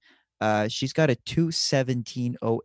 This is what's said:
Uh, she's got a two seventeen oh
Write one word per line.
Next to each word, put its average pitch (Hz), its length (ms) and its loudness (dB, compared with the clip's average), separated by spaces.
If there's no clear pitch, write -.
Uh, 107 280 2
she's 131 260 -4
got 156 160 4
a 120 60 2
two 165 360 -2
seventeen 123 920 -2
oh 113 220 0